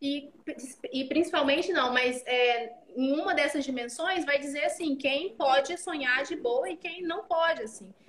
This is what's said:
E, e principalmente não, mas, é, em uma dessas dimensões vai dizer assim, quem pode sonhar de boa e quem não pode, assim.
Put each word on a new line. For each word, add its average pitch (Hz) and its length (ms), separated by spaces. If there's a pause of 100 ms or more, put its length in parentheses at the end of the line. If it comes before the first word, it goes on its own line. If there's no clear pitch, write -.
E, 285 320 (600)
e 269 140
principalmente 311 640
não, 254 200
mas, 247 320
é, 240 480 (240)
em 269 160
uma 359 220
dessas 285 300
dimensões 269 600
vai 285 140
dizer 285 260
assim, 330 300
quem 285 360
pode 277 460
sonhar 277 480
de 339 120
boa 247 340
e 330 60
quem 349 260
não 339 220
pode, 330 380
assim. 208 300 (160)